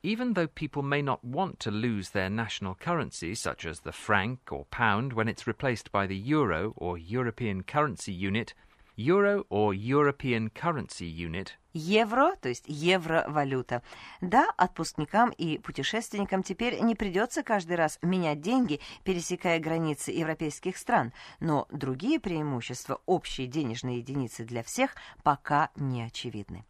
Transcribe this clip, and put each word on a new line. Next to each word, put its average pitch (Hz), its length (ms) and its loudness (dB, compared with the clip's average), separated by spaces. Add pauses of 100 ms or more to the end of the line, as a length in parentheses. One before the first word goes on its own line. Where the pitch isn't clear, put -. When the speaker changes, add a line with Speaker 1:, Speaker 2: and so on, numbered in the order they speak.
Speaker 1:
Even 233 300 0
though 175 140 4
people 143 360 -4
may 143 200 0
not 139 200 -2
want 147 360 -4
to 113 120 -4
lose 107 420 -2
their 95 180 0
national 104 460 -4
currency, 113 580 -4
such 82 320 -6
as 80 140 -8
the 80 120 -10
franc 107 580 0
or 71 200 -6
pound, 117 420 2
when 110 160 2
it's - 180 -6
replaced 117 460 -2
by 98 140 2
the 95 100 -2
euro 110 580 2
or 87 220 -4
European 107 680 -2
currency 147 500 -2
unit, 117 420 -2 (420)
euro 202 540 2
or 104 240 4
European 123 760 2
currency 139 580 -4
unit. 85 520 -6 (140)
Speaker 2:
Евро, 220 680 2
то 135 80 -4
есть 120 180 -6
евровалюта. 151 1160 2 (380)
Да, 240 360 4
отпускникам 185 760 2
и 160 280 -2
путешественникам 202 840 -2
теперь 233 380 -2
не 226 160 4
придётся 214 480 0
каждый 175 320 0
раз 160 260 2
менять 170 380 2
деньги, 202 400 2 (240)
пересекая 175 560 0
границы 156 500 0
европейских 160 680 -2
стран, 151 360 2 (260)
но 151 320 2
другие 143 480 0
преимущества 143 880 -2
общей 151 400 0
денежной 123 520 -2
единицы 123 460 -4
для 117 200 -4
всех - 320 0 (260)
пока 143 540 2
не 127 260 -2
очевидны. 107 680 -8